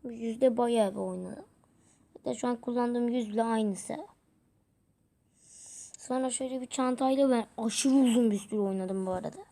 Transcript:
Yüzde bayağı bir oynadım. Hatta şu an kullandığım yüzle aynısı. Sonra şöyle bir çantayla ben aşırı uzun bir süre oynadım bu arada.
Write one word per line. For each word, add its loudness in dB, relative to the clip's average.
Yüzde 2
bayağı 4
bir -8
oynadım. -8
Hatta -6
şu -4
an 0
kullandığım 0
yüzle 0
aynısı. -2
Sonra -4
şöyle -6
bir -8
çantayla 2
ben 2
aşırı 0
uzun 6
bir 0
süre -4
oynadım -2
bu -2
arada. -4